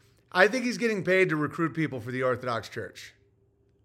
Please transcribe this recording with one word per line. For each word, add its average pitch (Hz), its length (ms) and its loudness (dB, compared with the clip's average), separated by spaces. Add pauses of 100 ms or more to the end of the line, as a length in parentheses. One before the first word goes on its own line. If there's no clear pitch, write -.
(320)
I 190 160 8
think 233 160 -2
he's 233 140 -4
getting 214 260 -2
paid 185 240 4
to 156 80 -2
recruit 151 380 -2
people 135 260 -4
for 113 100 -10
the 127 120 -6
Orthodox 123 480 -2
Church. - 420 -12 (720)